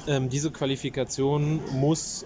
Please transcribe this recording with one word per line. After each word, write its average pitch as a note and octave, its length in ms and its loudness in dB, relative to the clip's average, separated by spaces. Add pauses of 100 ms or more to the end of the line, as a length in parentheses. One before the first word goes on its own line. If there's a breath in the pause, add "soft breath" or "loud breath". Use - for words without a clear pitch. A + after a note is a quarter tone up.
ähm, C3+ 240 2
diese C#3+ 200 0
Qualifikation C#3 1080 0 (120)
muss C#3 540 0